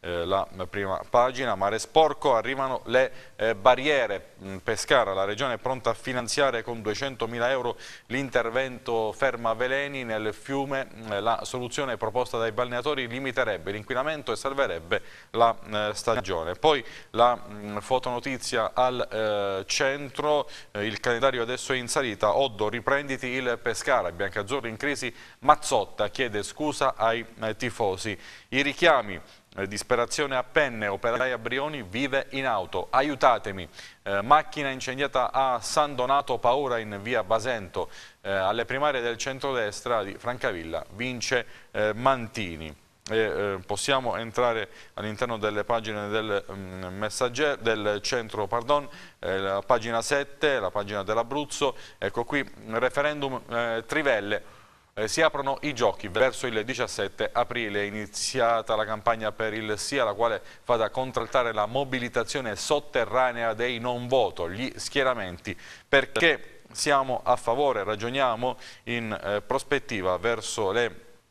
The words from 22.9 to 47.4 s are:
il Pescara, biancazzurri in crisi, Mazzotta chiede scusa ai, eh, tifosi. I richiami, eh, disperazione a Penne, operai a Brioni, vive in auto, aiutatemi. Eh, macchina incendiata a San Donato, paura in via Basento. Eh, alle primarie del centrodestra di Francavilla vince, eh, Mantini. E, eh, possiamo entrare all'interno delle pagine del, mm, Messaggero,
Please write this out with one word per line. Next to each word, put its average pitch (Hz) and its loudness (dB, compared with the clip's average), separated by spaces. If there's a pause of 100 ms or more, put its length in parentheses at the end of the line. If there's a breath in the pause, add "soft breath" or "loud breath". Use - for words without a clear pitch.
il 123 -2
Pescara, 113 0
biancazzurri 101 -4
in 110 -10
crisi, 139 -4 (260 loud breath)
Mazzotta - 2
chiede 107 -2
scusa 143 0
ai, 113 2 (160)
eh, 110 -2
tifosi. 104 -2 (320 loud breath)
I 131 2
richiami, 135 4 (380 loud breath)
eh, 98 -2
disperazione 120 0
a 127 0
Penne, 120 2
operai 120 0
a 120 -2
Brioni, 131 -2
vive 127 -2
in 135 -4
auto, 95 0
aiutatemi. 120 2 (360 loud breath)
Eh, 101 0
macchina 147 4
incendiata 131 0
a 131 2
San 147 0
Donato, 131 2
paura 123 2
in 107 -6
via 113 0
Basento. 101 0 (320 loud breath)
Eh, 95 -8
alle 98 2
primarie 135 0
del 117 -2
centrodestra 123 -2
di 98 -6
Francavilla 87 -4
vince, 120 -2 (260 loud breath)
eh, 107 0
Mantini. 104 -2 (240)
E, 110 0
eh, 101 2
possiamo 117 0
entrare 113 0 (280 loud breath)
all'interno 107 -4
delle 104 0
pagine 107 -2
del, 107 0
mm, 92 -10 (120)
Messaggero, 123 0